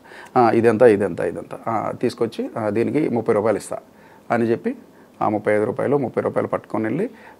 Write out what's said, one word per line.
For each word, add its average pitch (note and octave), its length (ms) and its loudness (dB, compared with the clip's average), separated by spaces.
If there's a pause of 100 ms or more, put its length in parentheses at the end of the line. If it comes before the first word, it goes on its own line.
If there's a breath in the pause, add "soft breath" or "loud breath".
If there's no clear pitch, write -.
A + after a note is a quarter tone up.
(420 loud breath)
"ఆ, A#2 100 6
ఇదెంత, A#2 300 4
ఇదెంత, G2+ 380 6
ఇదెంత, F2 380 -6 (100)
ఆ, A2+ 240 -4 (100)
తీసుకొచ్చి, A#2+ 560 -4
ఆ, A2 120 -4
దీనికి A2+ 400 0
ముప్పై A#2 260 0
రూపాయలు G#2 220 2
ఇస్తా" - 200 -10 (540 soft breath)
అని A#2 140 2
చెప్పి, A#2 300 -2 (460 soft breath)
ఆ G#2+ 80 0
ముప్పై G#2+ 260 0
ఐదు G#2+ 80 2
రూపాయలు, A#2 340 0
ముప్పై A2 260 -4
రూపాయలు G#2+ 240 -2
పట్టుకొని A2 360 -4
వెళ్ళి, D3 260 -2 (300 soft breath)